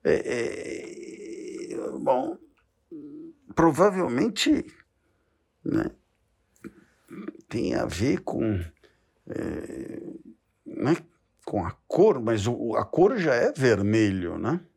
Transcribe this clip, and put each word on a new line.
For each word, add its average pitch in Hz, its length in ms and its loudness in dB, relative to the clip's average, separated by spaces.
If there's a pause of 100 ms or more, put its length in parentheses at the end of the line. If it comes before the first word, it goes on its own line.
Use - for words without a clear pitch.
É, - 100 4
é, - 880 -6 (1000)
bom, 131 340 0 (1160)
provavelmente, 180 1080 4 (1000)
né, - 260 -2 (1600)
tem - 280 -2
a - 100 0
ver 104 340 0
com, 107 400 -2 (680)
é, - 760 -8 (640)
né, - 320 0 (480)
com 101 200 -4
a 85 60 -6 (160)
cor, 180 320 4
mas 110 280 0
o, 117 280 -2
a - 100 0
cor 214 320 4
já 160 160 2
é 196 180 4
vermelho, 101 880 2
né? 123 220 0 (180)